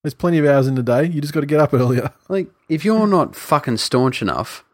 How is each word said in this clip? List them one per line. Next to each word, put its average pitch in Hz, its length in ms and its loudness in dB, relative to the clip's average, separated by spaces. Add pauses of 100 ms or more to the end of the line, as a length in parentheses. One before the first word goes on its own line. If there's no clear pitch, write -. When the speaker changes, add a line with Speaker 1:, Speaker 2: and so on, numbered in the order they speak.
Speaker 1:
There's 147 100 -6
plenty 170 240 0
of 151 80 2
hours 139 220 4
in 135 80 -2
the 127 80 -2
day. 123 220 2
You 165 140 -4
just 147 140 -8
gotta 147 120 -2
get 151 140 2
up 147 140 2
earlier. 123 440 0
<laughs> - 100 -20
Speaker 2:
Like, 190 200 -4 (200)
if 160 160 -2
you're 214 240 2
not 180 260 2
fucking 139 440 -2
staunch 127 420 0
enough 90 540 -6